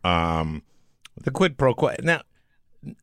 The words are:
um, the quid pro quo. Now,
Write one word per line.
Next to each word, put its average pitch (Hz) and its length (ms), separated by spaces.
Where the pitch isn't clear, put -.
um, 82 560
the 139 100
quid 160 260
pro 131 160
quo. - 280
Now, 165 200